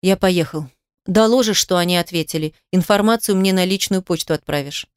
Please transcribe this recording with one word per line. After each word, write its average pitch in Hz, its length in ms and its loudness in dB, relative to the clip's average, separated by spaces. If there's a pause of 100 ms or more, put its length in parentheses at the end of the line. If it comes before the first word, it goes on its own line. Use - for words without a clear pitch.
«Я 190 140 2
поехал. 170 500 -2 (400)
Доложишь, 220 520 2
что - 180 0
они 175 200 0
ответили. 160 580 -4 (180)
Информацию 208 640 2
мне 190 160 2
на 185 120 2
личную 190 380 -2
почту 165 320 -4
отправишь». 143 640 -8